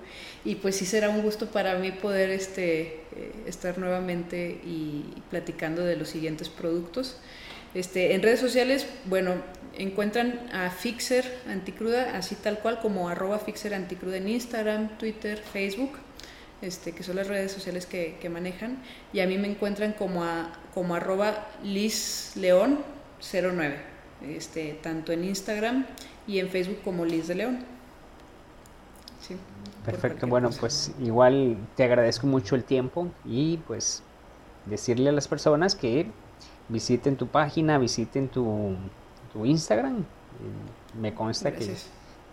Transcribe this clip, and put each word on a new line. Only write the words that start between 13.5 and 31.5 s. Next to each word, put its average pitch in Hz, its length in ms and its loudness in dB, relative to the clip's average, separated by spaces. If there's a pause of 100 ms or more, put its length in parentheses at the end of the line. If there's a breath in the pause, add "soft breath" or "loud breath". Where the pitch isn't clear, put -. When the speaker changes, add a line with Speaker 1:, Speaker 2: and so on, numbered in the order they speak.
Speaker 1:
Anticruda 185 440 -4
en 190 100 -2
Instagram, 220 720 -2
Twitter, 214 400 -4
Facebook, 202 540 -2 (720 loud breath)
este, 180 300 -8
que 175 100 -12
son 180 140 -4
las 196 100 0
redes 196 240 -2
sociales 180 360 -6
que, 170 340 -4
que 180 80 -6
manejan, 185 520 -6 (320 loud breath)
y 202 60 0
a 185 80 4
mí 185 100 2
me 202 120 2
encuentran 208 460 0
como 180 280 -2
a, 165 300 -2 (220)
como 175 200 0
arroba 190 540 0 (160)
Liz 208 720 -2
León 196 640 6 (220)
cero 185 320 0
nueve, 147 220 0 (500)
este, 156 560 -8
tanto 160 300 -2
en 165 120 0
Instagram 214 600 0 (420 loud breath)
y 196 120 0
en 185 100 0
Facebook 185 340 -2
como 175 220 -2
Liz 165 240 0
de 180 60 -2
León. 226 240 0 (1600)
Sí, - 140 -12
por - 500 -14
Speaker 2:
Perfecto, - 160 -2
Speaker 1:
cualquier 123 300 0
Speaker 2:
bueno, 123 180 6
Speaker 1:
cosa. 117 120 -2
Speaker 2:
pues - 320 -2 (100)
igual 123 560 8 (180)